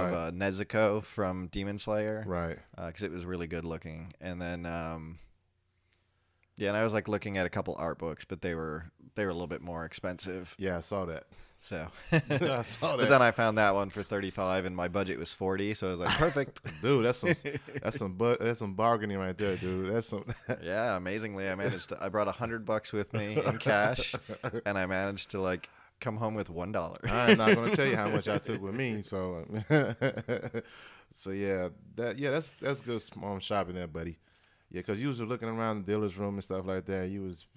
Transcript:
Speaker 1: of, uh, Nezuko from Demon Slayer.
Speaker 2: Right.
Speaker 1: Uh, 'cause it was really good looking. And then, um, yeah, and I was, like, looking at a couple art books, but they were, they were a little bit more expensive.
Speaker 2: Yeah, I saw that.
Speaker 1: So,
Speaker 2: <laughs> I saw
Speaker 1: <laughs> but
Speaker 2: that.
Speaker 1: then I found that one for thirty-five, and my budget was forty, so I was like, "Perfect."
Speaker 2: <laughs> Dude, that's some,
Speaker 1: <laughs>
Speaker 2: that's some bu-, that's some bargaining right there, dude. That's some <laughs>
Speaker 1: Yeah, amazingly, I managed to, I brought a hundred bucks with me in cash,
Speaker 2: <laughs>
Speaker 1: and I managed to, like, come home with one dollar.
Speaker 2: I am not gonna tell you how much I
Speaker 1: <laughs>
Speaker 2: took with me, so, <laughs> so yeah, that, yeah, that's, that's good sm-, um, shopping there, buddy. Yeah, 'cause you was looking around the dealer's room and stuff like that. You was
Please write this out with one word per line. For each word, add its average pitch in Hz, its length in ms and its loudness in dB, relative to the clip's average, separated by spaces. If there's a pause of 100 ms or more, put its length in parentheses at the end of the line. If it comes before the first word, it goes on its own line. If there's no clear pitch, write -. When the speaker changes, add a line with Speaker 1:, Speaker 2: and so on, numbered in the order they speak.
Speaker 1:
of, 90 60 2
uh, 82 160 -2
Nezuko 101 760 2
from 92 440 -2
Demon 101 300 -4
Slayer. 107 480 -2
Speaker 2:
Right. 85 320 -2 (200)
Speaker 1:
Uh, 85 120 -6
'cause 95 120 -10
it 92 80 -2
was 87 160 -6
really 87 220 -4
good 82 180 -4
looking. 80 540 -8
And 90 200 -6
then, 87 240 -6
um, 82 540 -6 (1400)
yeah, 101 120 0
and 104 80 2
I 110 80 4
was, 110 100 2
like, 107 140 0
looking 101 300 -2
at 92 60 4
a 87 60 0
couple 95 260 -2
art 82 220 -2
books, 80 260 -6
but 87 160 -8
they 87 140 -2
were, 80 300 -4 (300)
they 104 100 0
were 95 60 0
a 87 40 -2
little 87 140 -4
bit 80 140 -6
more 82 220 -6
expensive. 90 760 -6
Speaker 2:
Yeah, 92 200 0
I - 20 -4
saw 95 260 -2
that. 82 180 -6 (340)
Speaker 1:
So, 85 280 -8 (120)
Speaker 2:
<laughs> - 140 -4
I 143 500 2
saw 151 340 -2
Speaker 1:
<laughs> - 0 -
but 120 60 2
Speaker 2:
that. 113 60 6
Speaker 1:
then 135 140 12
I 117 80 10
found 110 260 4
that 107 180 8
one 98 140 4
for 98 140 -6
thirty-five, 95 600 0
and 92 100 -2
my 90 140 0
budget 95 280 0
was 82 160 -4
forty, 98 420 0
so 101 120 -4
I 92 60 2
was 85 80 -2
like, 87 80 0 (100)
"Perfect." 139 420 2 (120)
Speaker 2:
<laughs> 156 100 -12
Dude, 123 220 6
that's 123 160 4
some, 165 140 4 (220)
Speaker 1:
<laughs> - 260 -10
Speaker 2:
that's 110 160 -2
some 95 160 -2
bu-, 117 260 4
that's 113 180 0
some 101 160 -4
bargaining 107 440 2
right 92 200 -2
there, 98 180 2
dude. 92 380 -2
That's 113 140 0
some 101 160 -6 (220)
<laughs> - 160 -4
Speaker 1:
Yeah, 101 340 0
amazingly, 98 520 -2
I 92 60 0
managed 98 360 -2
to, - 120 -6
I 98 60 -2
brought 101 180 2
a 98 60 0
hundred 113 340 -4
bucks 107 260 -2
with 104 200 -2
me 107 280 -2
in - 180 0
cash, 110 540 2 (280)
Speaker 2:
<laughs> 113 260 -4
Speaker 1:
and 101 100 0
I 92 100 2
managed 95 440 -2
to, 98 100 -4
like, 92 280 0 (320)
come 110 160 -2
home 110 180 -2
with 95 160 -2
one 87 220 -4
dollar. 87 320 -2
Speaker 2:
I 117 260 6
am 214 80 10
not 147 160 8
gonna - 220 2
tell 139 100 4
you 120 100 4
how 104 120 2
much - 180 0
I 104 120 2
Speaker 1:
<laughs> - 0 -
Speaker 2:
took 113 220 -4
with 98 140 -4
me, 117 280 -2
so, 92 440 -4 (220)
<laughs> 123 920 0 (500)
so - 180 -10
yeah, 95 380 0 (280)
that, 117 220 -2
yeah, 139 120 0
that's, 156 240 -2
that's 139 260 -2
good 117 200 -4
sm-, - 240 -12
um, 98 160 -4
shopping 95 340 0
there, 90 120 -4
buddy. 82 320 -6 (520)
Yeah, 90 120 -6
'cause 104 160 -2
you 135 100 0
was 123 120 -2
looking 113 280 -2
around 110 360 0
the 101 80 0
dealer's 104 240 0
room 101 180 -2
and 98 100 -4
stuff 95 220 -4
like 95 200 -2
that. 95 240 -2
You 98 140 -4
was 90 220 -8 (100)